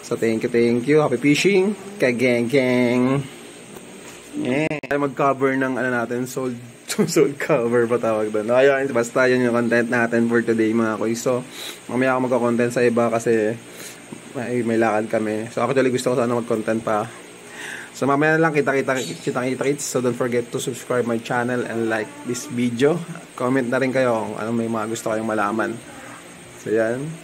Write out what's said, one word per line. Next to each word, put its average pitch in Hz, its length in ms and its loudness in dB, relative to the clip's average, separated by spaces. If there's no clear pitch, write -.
So, - 160 -6
thank 113 240 0
you, 117 80 -2
thank 117 320 2
you. 147 160 4
Happy 139 160 2
fishing. 180 640 2
Kageng-geng. 123 1300 2
Yeah. 143 480 -2
Tayo 143 240 -2
mag-cover 135 480 2
ng, 131 240 0
ano 127 140 0
natin, 120 320 -2
sold, 127 320 -6
<laughs> 170 300 -2
sold 143 240 4
cover 120 480 2
pa 117 160 0
tawag 110 320 0
doon. 107 160 0
Ayun, 135 400 6
basta 123 400 2
yun 127 160 4
yung 117 80 2
content 117 400 2
natin 117 320 2
for 117 160 2
today, 113 320 2
mga 113 240 2
kuy. 110 160 -2
So, 123 320 -2
mamaya 127 320 2
ako 127 80 0
magka-content 120 480 2
sa 131 80 2
iba 117 320 2
kasi 113 400 2
may, 123 320 -4
may 113 160 2
lakad 110 240 2
kami. 107 480 -4
So, 120 80 -2
actually, 127 320 2
gusto 123 180 0
ko 123 60 0
sana 120 160 2
mag-content 113 480 -2
pa. 110 240 -2
So, 131 160 -2
mamaya 151 260 4
na 165 140 4
lang, 151 80 -4
kita-kita, 135 400 0
kita-kita 127 480 -2
kits. 147 160 -4
So, 127 160 -2
don't 120 160 -2
forget 120 320 -2
to - 80 -8
subscribe 123 480 -2
my 117 160 -2
channel 123 400 -2
and 113 260 -2
like 110 220 -2
this 120 240 -8
video. 123 480 2
Comment 127 280 0
na 127 120 0
rin 131 160 0
kayo 120 320 2
kung 104 160 -6
ano 110 80 -4
may 117 160 -2
mga 113 240 -4
gusto 113 240 -4
kayong 110 160 -2
malaman. 107 480 0
So, 107 80 -2
yan. 117 320 0